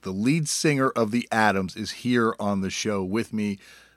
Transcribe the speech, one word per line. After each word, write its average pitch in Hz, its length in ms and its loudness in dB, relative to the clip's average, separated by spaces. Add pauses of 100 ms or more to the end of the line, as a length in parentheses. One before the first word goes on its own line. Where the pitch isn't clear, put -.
the 95 80 -6
lead 135 360 0
singer 139 440 2
of 113 180 0
the 117 220 -2
Atoms, 98 440 2
is 107 140 -8
here 120 500 2
on 101 220 0
the 95 80 -2
show 101 340 -2
with 104 300 -4
me. 104 240 -2 (400)